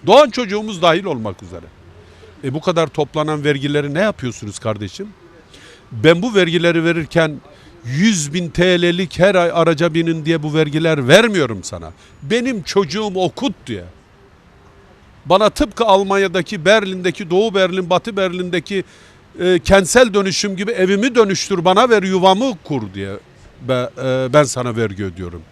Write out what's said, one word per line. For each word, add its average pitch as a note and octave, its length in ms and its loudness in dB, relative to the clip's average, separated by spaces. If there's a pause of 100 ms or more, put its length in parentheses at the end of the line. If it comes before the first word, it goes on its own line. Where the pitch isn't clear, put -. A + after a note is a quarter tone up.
Doğan B3+ 240 6
çocuğumuz G#3 520 -6
dahil F3 220 2
olmak A2 380 -6
üzere. E2+ 220 -16 (800)
E, C3+ 100 -6
bu D#3 60 -6
kadar E3 260 0
toplanan D3+ 580 -4
vergileri C#3+ 500 -2
ne C3+ 60 -2
yapıyorsunuz A2+ 580 -6
kardeşim? G#2+ 500 -8 (840)
Ben D#3 300 4
bu A#3 120 -4
vergileri E3+ 500 2
verirken E3 560 -2 (440)
yüz D3+ 500 0
bin F3 160 -4
T F3 320 2
L'lik F3 360 -2
her F#3+ 160 4
ay F3 200 2
araca E3 400 0
binin E3 300 -2
diye D#3+ 180 0
bu D3+ 120 -6
vergiler D#3 540 0
vermiyorum D#3+ 560 4
sana. E2 280 -14 (300)
Benim A3+ 400 -4
çocuğum G3 520 -4
okut F#3 400 -2 (120)
diye. F#2+ 180 -10 (1400)
Bana G3 240 4
tıpkı A#3 340 -2
Almanya'daki, G3 800 0
Berlin'deki, F#3+ 680 0
Doğu G3 240 2
Berlin, F#3 360 0
Batı F#3 260 0
Berlin'deki, F3+ 680 -4 (560)
e, F3+ 180 2
kentsel G3 560 4
dönüşüm G3 420 -2
gibi G3+ 140 -6
evimi G3+ 440 0
dönüştür, G3 500 0
bana G#3 260 4
ver, G#3 120 4
yuvamı F#3+ 640 2
kur C3+ 180 -4 (120)
diye G2 160 -8 (580)
be-, B2+ 300 -2
e, C3 340 -2
ben D3+ 120 6
sana B2 320 -6
vergi G2+ 280 -4
ödüyorum. F2 480 -10